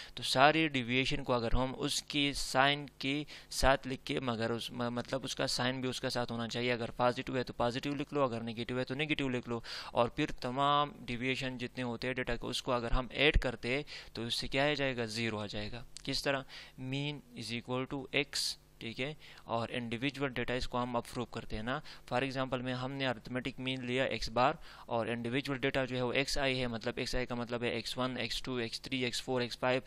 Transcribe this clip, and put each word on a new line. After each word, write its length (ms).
तो 60
सारे 460
डिविएशन 540
को 100
अगर 200
हम 200
उसके 600
साइन 560
के 240
साथ 360
लिख 200
के, 140
मगर 320
उस, 200
म-, 120
मतलब 420
उसका 220
साइन 340
भी 60
उसके 220
साथ 220
होना 160
चाहिए, 220
अगर 200
पॉजिटिव 480
है 60
तो 100
पॉजिटिव 420
लिख 180
लो, 100
अगर 180
नेगेटिव 380
है 40
तो 120
नेगेटिव 340
लिख 180
लो, 160
और 160
फिर 320
तमाम 520
डिविएशन 520
जितने 260
होते 240
हैं 80
डेटा 200
के, 120
उसको 240
अगर 200
हम 220
ऐड 240
करते 380
हैं 100
तो 80
उससे 240
क्या 240
आ 20
जाएगा, 320
ज़ीरो 320
आ 100
जाएगा। 380
किस 180
तरह, 220
mean 380
is 140
equal 400
to 100
x, 240
ठीक 180
है, 160
और 240
इंडिविजुअल 580
डेटा 240
इसको 240
हम 180
अब 80
प्रूव 300
करते 220
हैं 80
ना। 180
For 140
example 380
में 120
हमने 320
अरिथमेटिक 540
मीन 260
लिया 200
एक्स 240
बार 280
और 200
इंडिविजुअल 500
डेटा 260
जो 100
है 80
वो 100
एक्स 240
आई 180
है, 120
मतलब 320
एक्स 160
आई 100
का 100
मतलब 280
है 140
एक्स 200
वन, 200
एक्स 260
टू, 160
एक्स 220
थ्री, 220
एक्स 180
फ़ोर, 220
एक्स 140
फ़ाइव, 300